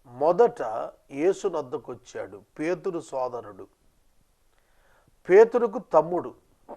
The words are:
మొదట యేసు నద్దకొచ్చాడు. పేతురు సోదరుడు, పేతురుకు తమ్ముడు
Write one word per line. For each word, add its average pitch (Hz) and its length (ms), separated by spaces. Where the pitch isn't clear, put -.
మొదట 147 540
యేసు 180 360
నద్దకొచ్చాడు. 123 960
పేతురు 175 400
సోదరుడు, 120 680
పేతురుకు 226 500
తమ్ముడు 160 560